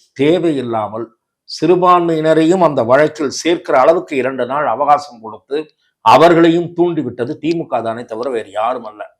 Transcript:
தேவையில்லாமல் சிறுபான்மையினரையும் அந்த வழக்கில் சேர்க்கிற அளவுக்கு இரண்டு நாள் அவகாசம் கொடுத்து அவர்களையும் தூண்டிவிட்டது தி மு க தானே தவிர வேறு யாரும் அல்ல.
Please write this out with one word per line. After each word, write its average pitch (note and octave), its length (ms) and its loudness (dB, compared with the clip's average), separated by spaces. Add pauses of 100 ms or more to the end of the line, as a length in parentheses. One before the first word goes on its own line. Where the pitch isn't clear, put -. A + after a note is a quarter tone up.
(160)
தேவையில்லாமல் B2 880 -2 (440)
சிறுபான்மையினரையும் E3+ 1120 2
அந்த D3 200 0
வழக்கில் C#3+ 460 2
சேர்க்கிற E3 480 -4
அளவுக்கு E3 380 2
இரண்டு B2+ 300 -4
நாள் C#3 200 -4
அவகாசம் C3 540 -2
கொடுத்து A2 360 -12 (480)
அவர்களையும் E3 680 4
தூண்டிவிட்டது D3+ 680 -4
தி D3+ 140 -6
மு E3 140 -6
க A#2+ 160 -4
தானே A2+ 220 -8
தவிர A#2 260 -8
வேறு G#2+ 200 -6
யாரும் A2+ 360 -6
அல்ல. G#2 160 -18 (160)